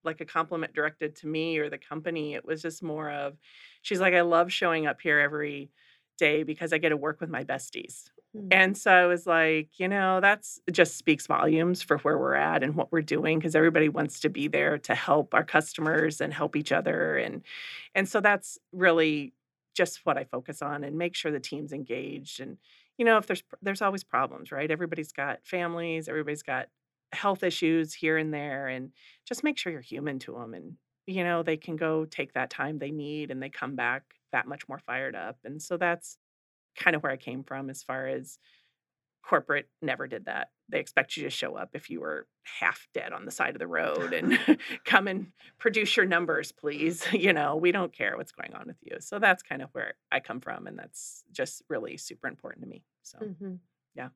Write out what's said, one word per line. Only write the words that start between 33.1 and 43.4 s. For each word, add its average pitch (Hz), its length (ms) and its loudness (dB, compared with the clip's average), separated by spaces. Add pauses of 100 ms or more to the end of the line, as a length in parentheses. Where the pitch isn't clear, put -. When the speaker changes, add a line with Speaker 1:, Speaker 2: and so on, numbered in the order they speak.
Speaker 1:
and 131 120 -8
they 135 60 -10
come 131 280 -8
back 123 380 -4 (160)
that 127 160 -2
much 139 220 -12
more 135 100 -10
fired 127 380 -6
up. 98 280 -8
And 143 180 -10
so 175 160 -4
that's 170 400 -2 (580)
kind 170 180 4
of 151 80 -2
where 143 100 -2
I 135 40 -4
came 127 260 -10
from 135 280 -10
as 131 120 -12
far 131 260 -6
as 131 300 -8 (840)
corporate - 460 0 (120)
never 135 280 -4
did 117 160 -10
that. - 260 -6 (180)
They 139 120 -2
expect - 360 -2
you 151 80 -8
to 139 60 -4
show - 240 -6
up - 200 -10
if - 160 -14
you 85 100 -8
were 76 260 -8 (180)
half - 500 -4
dead - 180 -8
on 90 120 -12
the 113 60 -12
side - 240 -2